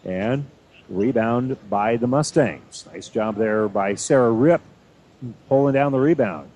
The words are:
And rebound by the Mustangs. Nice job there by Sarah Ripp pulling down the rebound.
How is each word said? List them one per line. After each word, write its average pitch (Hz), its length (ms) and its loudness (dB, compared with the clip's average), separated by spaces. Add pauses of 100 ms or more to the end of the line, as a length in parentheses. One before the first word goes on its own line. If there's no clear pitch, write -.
And 107 400 -4 (460)
rebound 117 640 -2 (140)
by 104 260 0
the 117 100 -2
Mustangs. 127 880 -2
Nice - 160 -14
job 110 280 -4
there 107 320 0
by 98 260 -2
Sarah 123 360 2
Ripp 143 300 4 (880)
pulling 139 240 2
down 139 180 2
the 131 100 0
rebound. 107 560 0